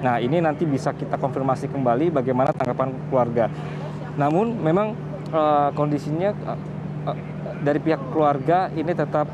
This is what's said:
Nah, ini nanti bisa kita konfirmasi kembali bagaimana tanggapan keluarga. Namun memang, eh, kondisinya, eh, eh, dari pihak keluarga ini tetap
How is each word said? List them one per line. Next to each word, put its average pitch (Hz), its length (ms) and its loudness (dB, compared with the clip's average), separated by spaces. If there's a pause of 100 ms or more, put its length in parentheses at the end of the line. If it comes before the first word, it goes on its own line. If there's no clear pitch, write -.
Nah, 120 160 2
ini 135 160 2
nanti 160 320 2
bisa 135 240 0
kita - 240 -4
konfirmasi 135 560 0
kembali 139 400 2
bagaimana 131 400 2
tanggapan 131 400 -2 (160)
keluarga. 120 400 2 (720)
Namun 180 400 2
memang, 196 320 2 (400)
eh, 147 400 4
kondisinya, 147 560 0
eh, - 300 -6 (500)
eh, - 80 -4 (480)
dari 143 160 2
pihak 156 320 -2
keluarga 151 640 4
ini 160 160 -2
tetap 151 400 0